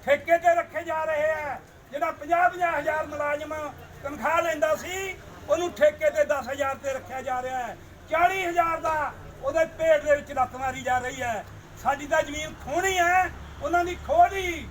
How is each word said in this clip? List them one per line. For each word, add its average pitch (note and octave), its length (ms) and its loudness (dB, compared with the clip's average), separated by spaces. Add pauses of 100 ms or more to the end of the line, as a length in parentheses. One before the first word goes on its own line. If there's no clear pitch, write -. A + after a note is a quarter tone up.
ਠੇਕੇ C#4+ 320 4
ਤੇ E4+ 180 6
ਰੱਖੇ E4 280 -2
ਜਾ D#4+ 200 -2
ਰਹੇ D#4 240 0
ਹੈ। D4+ 320 -2 (320)
ਜਿਹੜਾ D#4 200 -2
ਪੰਜਾਹ E4+ 380 2
ਪੰਜਾਹ F4 300 0
ਹਜ਼ਾਰ D4+ 280 -2
ਮੁਲਾਜ਼ਮ D4 460 -4 (500)
ਤਨਖਾਹ D4 380 0
ਲੈਂਦਾ D#4 340 0
ਸੀ, F#4 400 -6 (340)
ਉਹਨੂੰ E4+ 240 2
ਠੇਕੇ D4+ 360 4
ਤੇ D4+ 160 2
ਦਸ C4+ 240 -2
ਹਜ਼ਾਰ C4+ 260 -2
ਤੇ C4+ 180 -4
ਰੱਖਿਆ C4 280 -8
ਜਾ B3+ 200 -2
ਰਿਹਾ B3+ 260 -4
ਹੈ। G3 100 -10 (320)
ਚਾਲੀ F4+ 360 4
ਹਜ਼ਾਰ E4+ 340 2
ਦਾ D4+ 340 -2 (280)
ਉਹਦੇ D#4+ 240 2
ਪੇਟ D#4+ 380 2
ਦੇ D4 120 6
ਵਿੱਚ C#4+ 160 -6
ਲੱਤ C4 240 0
ਮਾਰੀ C4 260 -4
ਜਾ B3+ 160 0
ਰਹੀ B3+ 240 -4
ਹੈ। A3 240 -4 (380)
ਸਾਡੀ C#4+ 240 -2
ਤਾਂ D#4 160 4
ਜ਼ਮੀਨ D4+ 300 -6 (100)
ਖੋਹਣੀ F#4 360 0
ਹੈ, F4 300 4 (320)
ਉਹਨਾਂ E4+ 240 2
ਦੀ F4 100 -4 (120)
ਖੋਹ E4+ 200 8
ਲਈ। F4+ 440 -4